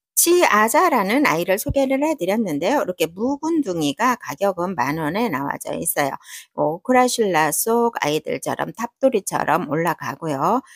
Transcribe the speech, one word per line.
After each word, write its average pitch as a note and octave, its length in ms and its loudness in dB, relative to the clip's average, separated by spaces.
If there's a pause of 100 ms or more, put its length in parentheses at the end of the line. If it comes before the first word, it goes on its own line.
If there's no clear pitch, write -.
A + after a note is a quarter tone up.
(140)
치아자라는 D4 1120 4
아이를 F3 320 0
소개를 C4+ 460 0
해드렸는데요. G#3 800 0
이렇게 E3+ 240 -2
묵은둥이가 A#3 1120 -2
가격은 F#3 540 -2
만 C#3 240 -2
원에 F3+ 300 -2
나와져 C#3 460 -6
있어요. D#3+ 360 -2 (440)
뭐, D3+ 280 -2
크라실라 G#3+ 720 2
속 A#3 400 0 (120)
아이들처럼 D3+ 720 -4
탑도리처럼 F3+ 960 0
올라가고요. D#3+ 880 -2 (160)